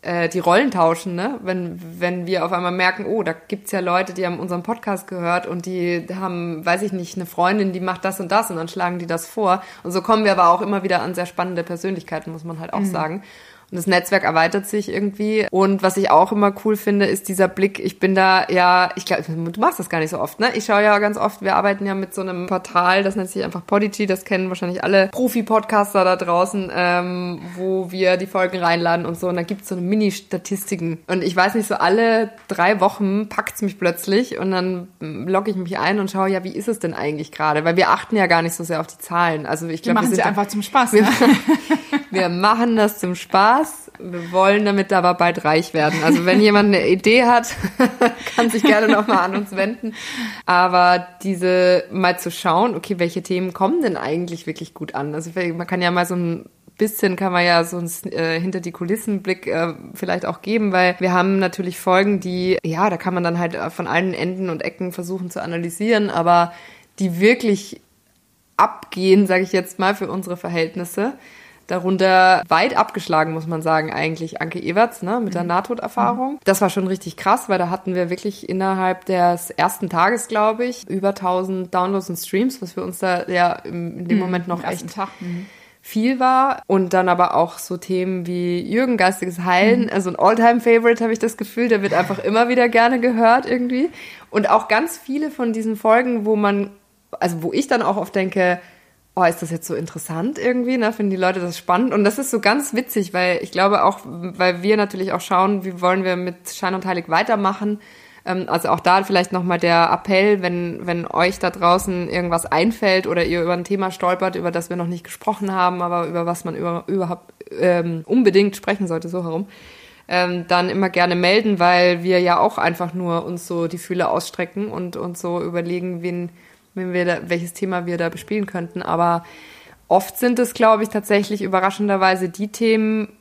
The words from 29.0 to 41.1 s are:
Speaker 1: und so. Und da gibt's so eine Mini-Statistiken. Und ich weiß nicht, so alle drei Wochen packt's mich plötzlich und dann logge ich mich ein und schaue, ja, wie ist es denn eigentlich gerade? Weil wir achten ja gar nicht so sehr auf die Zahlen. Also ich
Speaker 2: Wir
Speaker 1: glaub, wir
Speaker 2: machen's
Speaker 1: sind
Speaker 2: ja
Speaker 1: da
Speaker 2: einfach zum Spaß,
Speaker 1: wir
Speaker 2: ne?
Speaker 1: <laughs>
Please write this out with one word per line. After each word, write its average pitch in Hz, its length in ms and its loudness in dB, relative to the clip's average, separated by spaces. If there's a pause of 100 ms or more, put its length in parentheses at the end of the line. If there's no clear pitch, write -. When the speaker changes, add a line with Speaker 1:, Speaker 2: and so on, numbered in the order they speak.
Speaker 1:
und 170 120 -6
so. 180 100 -2
Und 175 60 -2
da 170 60 -2
gibt's 196 280 -8
so 190 60 -6
eine 175 80 -6
Mini-Statistiken. 190 1200 -4
Und 185 160 -2
ich 180 120 -2
weiß 196 200 2
nicht, 214 120 -2
so - 80 -2
alle 220 540 2 (180)
drei 190 320 2
Wochen 202 500 0
packt's - 340 -6
mich 196 160 -6
plötzlich 196 580 0
und 190 140 -2
dann 185 360 -4 (120)
logge 175 520 -2
ich 185 60 -4
mich 185 220 -6
ein 196 200 0
und 196 120 -4
schaue, 190 180 0
ja, 185 140 -2
wie 185 120 -10
ist 202 120 -6
es 220 120 -2
denn 170 140 -4
eigentlich 151 380 -6
gerade? 151 340 0
Weil 170 120 2
wir 185 120 4
achten - 260 0
ja 190 120 4
gar 170 160 4
nicht 165 100 -2
so 175 100 -8
sehr 165 160 -4
auf 165 80 -6
die - 120 -20
Zahlen. 170 480 -2
Also 160 200 -4
ich 165 120 -8
Speaker 2:
Wir - 20 -14
Speaker 1:
glaub, - 60 -6
wir - 80 2
Speaker 2:
machen's - 160 2
Speaker 1:
sind 185 80 0
Speaker 2:
ja - 60 2
Speaker 1:
da - 40 2
Speaker 2:
einfach 202 180 -2
zum 208 140 -6
Spaß, 247 320 2
Speaker 1:
wir 214 80 8
Speaker 2:
ne? 208 80 6
Speaker 1:
<laughs> 285 1000 2